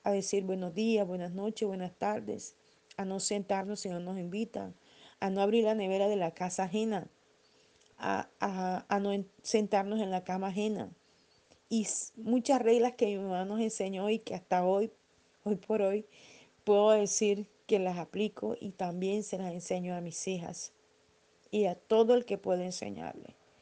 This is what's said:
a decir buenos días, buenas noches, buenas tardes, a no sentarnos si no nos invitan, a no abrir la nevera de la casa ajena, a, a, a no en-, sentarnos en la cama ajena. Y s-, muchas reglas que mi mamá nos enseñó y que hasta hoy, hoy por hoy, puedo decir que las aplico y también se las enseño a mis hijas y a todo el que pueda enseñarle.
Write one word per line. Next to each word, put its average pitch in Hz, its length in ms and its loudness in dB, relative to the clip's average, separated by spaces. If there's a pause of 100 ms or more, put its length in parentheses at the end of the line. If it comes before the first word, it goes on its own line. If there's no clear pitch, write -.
a 202 60 2
decir 196 340 -2
buenos 185 280 -4
días, 214 320 2
buenas 180 280 -6
noches, 208 340 -4
buenas 185 260 -6
tardes, 214 640 -6 (400)
a 196 80 -6
no 190 160 -4
sentarnos 196 640 -2
si 196 80 -6
no 175 100 -6
nos 180 180 -8
invitan, 190 580 -6 (460)
a 196 80 0
no 196 120 0
abrir 220 240 4
la 220 100 2
nevera 196 320 2
de 208 80 2
la 170 160 0
casa 180 320 -4
ajena, 208 460 -2 (880)
a, - 320 -2 (100)
a, 185 480 -2
a 202 140 2
no 202 100 0
en-, 202 180 -2 (140)
sentarnos 208 560 2
en 190 120 -2
la 185 120 -2
cama 185 240 -2
ajena. 202 460 -4 (760)
Y 226 140 0
s-, - 340 -6
muchas 240 460 2
reglas 240 320 6
que 240 120 0
mi 202 120 0
mamá 190 260 -2
nos 208 160 -4
enseñó 202 500 -2
y 220 100 2
que - 140 -10
hasta 180 320 0
hoy, 196 260 2 (520)
hoy 208 140 0
por 214 240 0
hoy, 202 240 0 (580)
puedo 208 280 8
decir 208 560 4 (200)
que 202 120 4
las 180 180 -2
aplico 208 640 -4
y 196 100 -10
también 190 520 -2
se 196 140 -6
las 185 140 -6
enseño 180 420 -4
a 175 60 -6
mis 170 260 -8
hijas 175 460 -6 (800)
y 208 140 4
a 180 100 0
todo 226 400 6
el 247 80 4
que 202 140 -4
pueda 180 260 0
enseñarle. - 720 -10 (260)